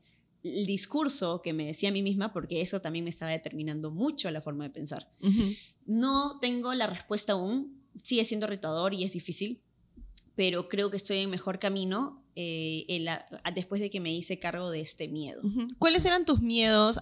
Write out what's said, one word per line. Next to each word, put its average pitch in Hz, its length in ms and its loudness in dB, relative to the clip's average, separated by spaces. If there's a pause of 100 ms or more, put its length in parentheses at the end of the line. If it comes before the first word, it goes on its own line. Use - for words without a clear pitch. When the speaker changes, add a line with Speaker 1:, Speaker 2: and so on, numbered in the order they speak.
(420)
Speaker 1:
el 190 240 -4
discurso 196 720 0
que 165 140 -4
me 156 100 -2
decía 160 240 0
a 202 40 2
mí 196 100 0
misma, 196 320 -2
porque 170 260 -2
eso 185 220 -2
también 165 220 -4
me 170 60 -6
estaba 165 220 -6
determinando 156 580 -6
mucho 214 400 -2
la 156 120 -6
forma 147 220 -6
de 139 60 -10
pensar. - 400 -10 (120)
Speaker 2:
Ujú. 202 320 4 (320)
Speaker 1:
No 269 520 2
tengo 247 360 0
la 240 120 2
respuesta 208 460 -2
aún. 220 480 -2 (220)
Sigue 220 240 4
siendo 214 200 -2
retador 185 460 -2
y 185 120 -2
es 185 100 -4
difícil, 202 480 -6 (760)
pero 180 320 2
creo 202 220 0
que 202 80 -4
estoy 196 200 0
en 196 120 0
mejor 185 280 -4
camino, 196 640 -2 (140)
eh, 160 520 -4
en 175 180 -2
la, 165 180 -2 (300)
después 196 260 -4
de 202 80 -2
que 202 120 -6
me 165 120 -2
hice 175 260 -4
cargo 175 320 -4
de 160 120 -4
este 156 260 -6
miedo. 151 360 -8
Speaker 2:
Ujú. 233 240 -2 (100)
¿Cuáles 330 260 6
eran 359 220 4
tus 247 160 4
miedos, 220 600 6